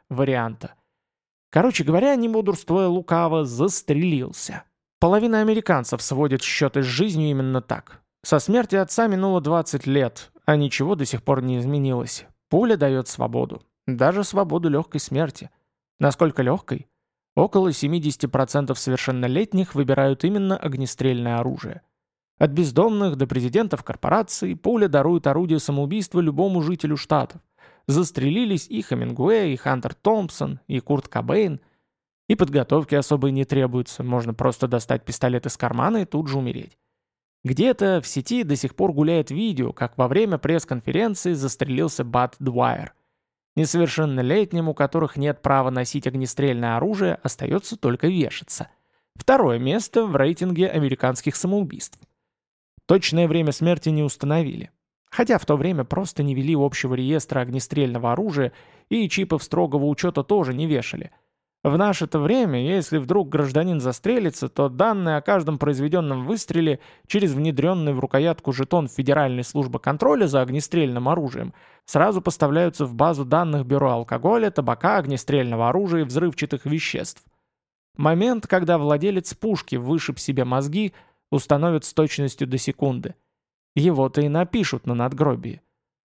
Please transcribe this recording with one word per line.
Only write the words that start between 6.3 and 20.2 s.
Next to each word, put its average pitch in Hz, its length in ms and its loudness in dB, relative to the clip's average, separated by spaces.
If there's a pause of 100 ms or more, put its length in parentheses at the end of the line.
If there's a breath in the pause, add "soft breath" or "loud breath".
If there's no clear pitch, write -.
счёты - 400 0
с 131 40 0
жизнью 156 440 0
именно 131 300 0
так. - 420 -10 (200)
Со - 160 2
смерти 214 380 2
отца 214 320 2
минуло 190 320 2
двадцать 151 460 -2
лет, 135 440 0 (140)
а 151 100 4
ничего 147 400 0
до 147 100 -2
сих 117 180 -4
пор 131 200 0
не 127 160 -2
изменилось. 127 680 -2 (220)
Пуля 220 280 4
даёт 135 320 0
свободу. 120 540 -4 (240)
Даже 131 360 2
свободу 170 460 0
лёгкой 147 320 -2
смерти. 139 500 -4 (500)
Насколько 143 420 2
лёгкой? 139 460 -2 (460)
Около 190 380 4
семидесяти 147 540 -2
процентов 135 520 0
совершеннолетних 131 960 -2
выбирают 139 500 2